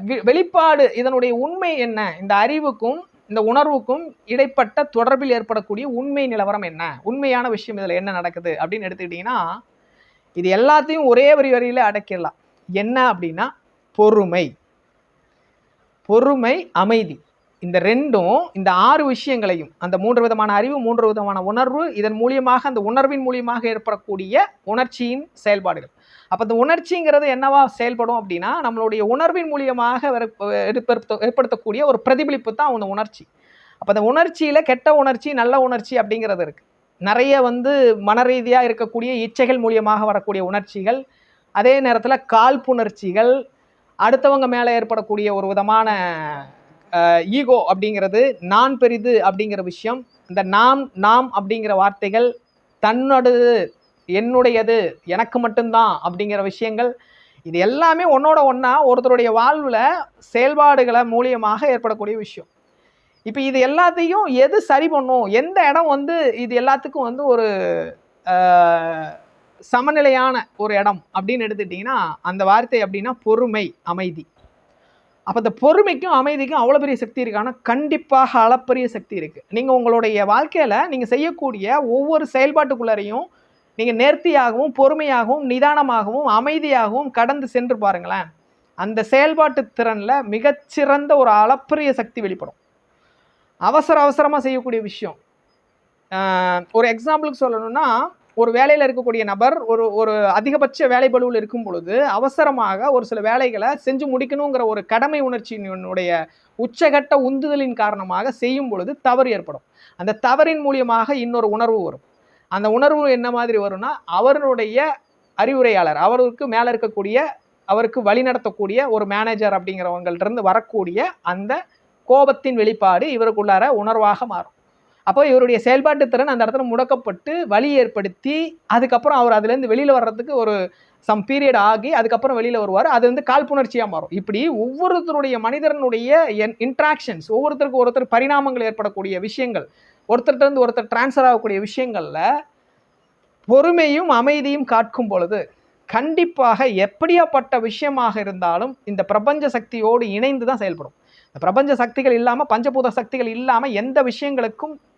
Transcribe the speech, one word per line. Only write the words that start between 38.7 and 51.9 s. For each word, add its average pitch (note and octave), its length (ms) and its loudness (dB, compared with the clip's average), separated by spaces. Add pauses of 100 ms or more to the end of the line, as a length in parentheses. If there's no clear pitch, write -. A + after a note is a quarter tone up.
இச்சைகள் B3 460 0
மூலியமாக G#3+ 460 0
வரக்கூடிய G3 380 -2
உணர்ச்சிகள், G3+ 640 -4 (440)
அதே B3+ 300 4
நேரத்துல B3 440 0
காழ்ப்புணர்ச்சிகள், A#3+ 1200 2 (500)
அடுத்தவங்க C4+ 480 2
மேல A#3+ 260 0
ஏற்படக்கூடிய G#3+ 600 -2
ஒரு G3 140 -4
விதமான, G#3 400 2 (1080)
அ, E3+ 300 4
ஈகோ A#3 500 2
அப்படிங்கிறது, G3+ 640 0
நான் A3+ 380 2
பெரிது A#3 460 2
அப்படிங்கிற G3 380 -2
விஷயம், A3 460 -8 (200)
இந்த F#3+ 160 -4
நாம், A#3+ 500 2
நாம் A#3 400 2
அப்படிங்கிற G#3 420 -2
வார்த்தைகள், G3+ 640 0 (420)